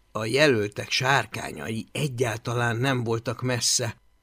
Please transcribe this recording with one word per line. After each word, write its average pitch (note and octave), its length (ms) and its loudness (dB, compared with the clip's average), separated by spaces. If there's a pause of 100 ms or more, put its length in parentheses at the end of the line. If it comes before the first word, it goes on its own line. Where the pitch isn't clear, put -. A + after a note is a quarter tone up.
(120)
a G#2+ 140 -4
jelöltek A#2 680 2
sárkányai A2+ 1000 -2
egyáltalán A#2+ 840 -2
nem B2+ 280 0
voltak A2+ 380 -2
messze. B2 560 0 (260)